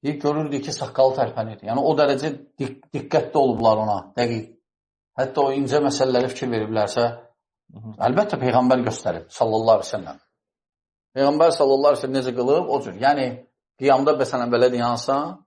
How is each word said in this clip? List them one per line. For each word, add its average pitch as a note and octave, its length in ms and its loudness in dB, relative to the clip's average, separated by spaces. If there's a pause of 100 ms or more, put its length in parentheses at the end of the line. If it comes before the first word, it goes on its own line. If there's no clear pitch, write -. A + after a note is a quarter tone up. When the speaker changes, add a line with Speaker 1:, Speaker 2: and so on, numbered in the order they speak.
Speaker 1:
Deyir, C#3+ 180 -4
görürdük D3 460 -2
ki, - 80 -8
saqqalı C3 420 0
tərpənir. A2 480 -6
Yəni, B2 180 -2
o D3+ 140 2
dərəcə C#3+ 360 0 (260)
dik-, - 240 -10 (100)
diqqətli D#3 460 -2
olublar A2 440 2
ona, G#2 160 -2 (180)
dəqiq. A#2+ 340 -4 (680)
Hətta C3+ 300 0
o C3+ 60 -2
incə C#3 300 0
məsələlərə C3 480 0
fikir B2+ 220 -6
veriblərsə, A2 540 0 (680)
Speaker 2:
Hı G#2+ 80 -20
hı. A2 140 -14 (100)
Speaker 1:
əlbəttə, D#3 320 2
Peyğəmbər B2+ 480 2
göstərib, F2+ 480 -6
sallallahu A2 460 2
əleyhi - 80 -8
və - 80 -8
səlləm. D#2 240 -12 (960)
Peyğəmbər D3+ 400 2
sallallahu C#3 380 4
əleyhi C#3+ 80 -2
və C#3 40 -8
səlləm C3 140 -2
necə B2+ 180 -4
qılıb, C#3+ 320 0
o F3+ 160 0
cür. F#2+ 160 -12
Yəni, C#3 240 2 (560)
qiyamda, C#3 380 4
məsələn, A#2+ 340 -2
belə B2 180 6
dayansan B2 760 -2